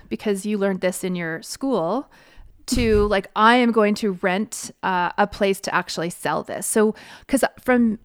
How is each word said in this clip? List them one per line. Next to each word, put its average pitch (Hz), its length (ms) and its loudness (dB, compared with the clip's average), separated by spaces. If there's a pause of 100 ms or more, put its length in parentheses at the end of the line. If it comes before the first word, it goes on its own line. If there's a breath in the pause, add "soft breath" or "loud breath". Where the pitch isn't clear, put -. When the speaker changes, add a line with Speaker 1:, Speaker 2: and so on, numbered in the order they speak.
Speaker 1:
because 202 380 -4
you 208 120 -2
learned 196 240 0
this 185 220 -2
in 185 120 -2
your 165 260 -6
school, 226 720 -4 (560 soft breath)
to, 220 400 2
Speaker 2:
<laughs> 202 80 0
Speaker 1:
like, 190 200 -2
"I 220 200 6
am 247 160 4
going 214 240 2
to 208 160 -2 (100)
rent, 196 480 -4 (140)
uh, 180 340 -2
a 208 80 4
place 202 360 0
to - 120 -8
actually 175 380 -4
sell 151 320 -4
this." - 240 -10
So, 214 260 2 (340 loud breath)
'cause - 160 0 (160)
from 240 460 2